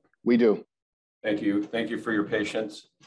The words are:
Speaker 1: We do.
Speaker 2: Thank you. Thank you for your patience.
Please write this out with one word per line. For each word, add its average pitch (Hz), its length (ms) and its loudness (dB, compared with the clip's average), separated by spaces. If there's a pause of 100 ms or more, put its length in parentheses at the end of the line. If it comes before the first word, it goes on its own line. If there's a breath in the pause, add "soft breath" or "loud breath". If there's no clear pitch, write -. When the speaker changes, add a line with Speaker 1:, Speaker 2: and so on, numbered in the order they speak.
(240)
Speaker 1:
We 120 120 6
do. 110 280 4 (580)
Speaker 2:
Thank 107 200 -2
you. 104 200 0
Thank 117 280 -6
you 113 80 -6
for 113 140 -4
your 104 120 0
patience. 107 640 -4 (180)